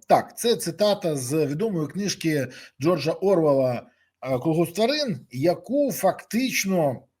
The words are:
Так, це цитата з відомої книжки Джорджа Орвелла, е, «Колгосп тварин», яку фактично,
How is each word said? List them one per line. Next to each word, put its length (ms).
Так, 320
це 180
цитата 600
з 300
відомої 420
книжки 600
Джорджа 320
Орвелла, 680
е, 160
«Колгосп 360
тварин», 560
яку 640
фактично, 1080